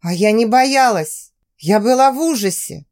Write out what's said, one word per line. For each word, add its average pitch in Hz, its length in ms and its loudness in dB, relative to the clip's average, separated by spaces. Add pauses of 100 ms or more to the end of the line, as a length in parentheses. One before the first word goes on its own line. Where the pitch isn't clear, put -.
А 170 120 -6
я 202 180 0
не 226 140 2
боялась. 247 840 0 (260)
Я 196 220 0
была 254 320 2
в 254 80 -8
ужасе. 202 720 -6